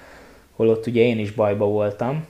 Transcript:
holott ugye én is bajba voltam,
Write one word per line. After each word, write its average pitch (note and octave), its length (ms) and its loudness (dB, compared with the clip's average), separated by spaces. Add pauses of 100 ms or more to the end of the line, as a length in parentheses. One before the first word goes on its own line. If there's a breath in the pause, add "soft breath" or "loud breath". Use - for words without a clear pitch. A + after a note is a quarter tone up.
(560 soft breath)
holott A2+ 320 2
ugye A#2 140 2
én A#2 180 2
is G#2 120 -6
bajba G#2 340 0
voltam, G#2 640 -2